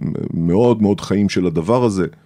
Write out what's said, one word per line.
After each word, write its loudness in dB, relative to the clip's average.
מאוד, 2
מאוד 2
חיים 0
של 0
הדבר 0
הזה, 0